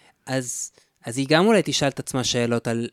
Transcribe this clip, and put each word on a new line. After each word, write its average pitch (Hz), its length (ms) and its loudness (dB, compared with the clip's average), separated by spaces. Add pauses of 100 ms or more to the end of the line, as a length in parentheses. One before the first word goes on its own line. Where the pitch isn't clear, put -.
(260)
אז, 131 460 -6 (340)
אז 120 120 -6
היא 139 100 -2
גם 160 180 6
אולי 214 180 4
תשאל 143 240 0
את 127 100 -4
עצמה - 260 -4
שאלות 117 440 0
על... 117 240 -4